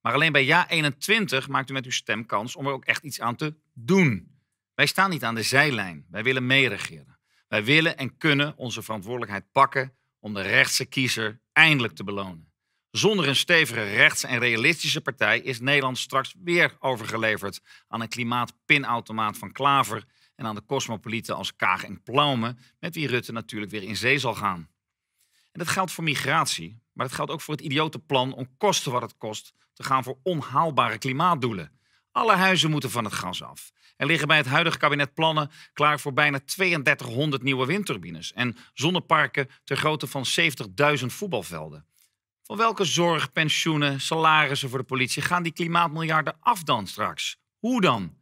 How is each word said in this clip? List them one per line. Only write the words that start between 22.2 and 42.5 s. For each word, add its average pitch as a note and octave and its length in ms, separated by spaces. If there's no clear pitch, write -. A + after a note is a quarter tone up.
met E3 140
wie D#3+ 120
Rutte A#2+ 260
natuurlijk G#2+ 400
weer G#2 100
in G2 140
zee B2 220
zal B2 160
gaan. F#2+ 340
En - 80
dat E3+ 80
geldt F#3+ 240
voor E3+ 120
migratie, C3+ 720
maar B2 140
dat B2+ 80
geldt D3+ 160
ook D#3 100
voor D3+ 140
het - 100
idiote D#3 340
plan C3 360
om - 220
koste F3+ 340
wat A#2+ 120
het A2 140
kost - 360
te - 100
gaan C3 200
voor B2+ 200
onhaalbare C3 760
klimaatdoelen. B2+ 800
Alle A3+ 220
huizen F#3 360
moeten C#3 200
van A2+ 140
het G2+ 80
gas - 300
af. - 300
Er C#3 100
liggen D3+ 220
bij D#3 80
het D3 100
huidige D#3 320
kabinet C#3+ 360
plannen D#3 360
klaar D3 280
voor C#3+ 120
bijna C#3+ 280
tweeëndertighonderd C#3 1040
nieuwe C3 240
windturbines G2 640
en A#2+ 240
zonneparken D3+ 800
ter C#3 120
grootte D#3 300
van B2+ 200
zeventigduizend C#3 840
voetbalvelden. E2 720
Van G#3+ 140